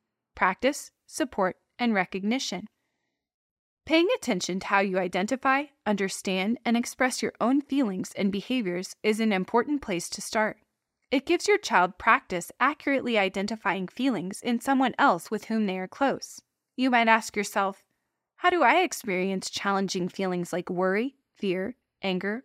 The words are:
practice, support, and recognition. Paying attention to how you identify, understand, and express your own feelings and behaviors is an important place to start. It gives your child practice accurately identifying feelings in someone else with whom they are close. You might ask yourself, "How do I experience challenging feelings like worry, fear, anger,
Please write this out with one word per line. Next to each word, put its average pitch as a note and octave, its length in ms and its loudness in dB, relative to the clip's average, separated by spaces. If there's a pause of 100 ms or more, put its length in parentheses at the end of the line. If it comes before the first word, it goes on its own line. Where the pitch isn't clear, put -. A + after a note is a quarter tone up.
(340)
practice, G3+ 580 0 (140)
support, G#3 520 -2 (200)
and A#3+ 160 2
recognition. G3+ 720 -2 (1160)
Paying E4+ 300 2
attention F#3 460 -4
to - 60 -8
how G3 140 2
you F#3+ 180 0
identify, B3 640 0 (220)
understand, G3 800 -2
and A#3 120 2
express B3 460 -2
your G#3+ 180 -4
own C4+ 220 2
feelings A3+ 500 -2
and G3 180 0
behaviors F#3+ 720 -4
is G#3+ 160 2
an A3 140 2
important A#3+ 480 0
place E3+ 300 -4
to - 100 -8
start. G#3+ 380 -2 (520)
It C4 140 2
gives E4+ 240 0
your G#4 80 6
child F#3 400 2
practice A3 640 2
accurately C4 560 0
identifying F#3+ 720 -2
feelings G#3 540 -2
in A#3+ 180 -2
someone C4 380 2
else G#3+ 320 2
with G#3+ 160 -4
whom A3 180 0
they F#3 140 -2
are F#3 100 -6
close. - 540 -4 (340)
You C4 140 2
might A#3 180 4
ask A3+ 260 4
yourself, G3+ 480 -2 (540)
"How F4+ 140 2
do F4 120 2
I C#4+ 200 6
experience F#3+ 640 -2
challenging F#3+ 640 -2
feelings F3+ 420 -4
like F3 160 -4
worry, F#3+ 480 0 (180)
fear, F#3+ 420 -4 (260)
anger, G3 420 -4